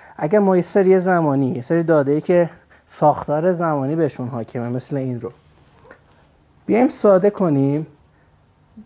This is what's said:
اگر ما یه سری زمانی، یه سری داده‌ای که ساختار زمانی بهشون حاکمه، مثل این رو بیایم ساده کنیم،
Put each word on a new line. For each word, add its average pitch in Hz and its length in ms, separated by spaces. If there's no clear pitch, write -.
اگر 175 200
ما 190 180
یه 170 60
سری 190 360
زمانی، 156 520
یه 127 120
سری 165 200
داده‌ای 151 380
که 175 300
ساختار 156 640
زمانی 156 440
بهشون 139 320
حاکمه، 120 400
مثل 127 280
این 127 240
رو 95 120
بیایم 233 220
ساده 202 420
کنیم، 147 560